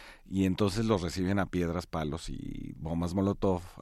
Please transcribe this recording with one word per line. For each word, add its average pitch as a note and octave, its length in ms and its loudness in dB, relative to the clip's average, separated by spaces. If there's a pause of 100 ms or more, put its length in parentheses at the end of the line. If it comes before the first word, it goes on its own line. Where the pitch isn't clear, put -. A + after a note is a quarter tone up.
(240)
Y F#2+ 200 2
entonces G2 420 2
los G#2 160 4
reciben F2+ 380 0
a F#2 60 0
piedras, F2 400 0
palos D#2 420 -4
y - 480 -8
bombas E2+ 380 -2
molotov F#2+ 480 2 (200)